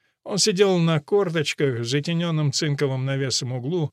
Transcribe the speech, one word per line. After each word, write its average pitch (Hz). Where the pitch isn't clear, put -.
Он 208
сидел 196
на 165
корточках 160
в 120
затенённом 156
цинковым 139
навесом 135
углу, 143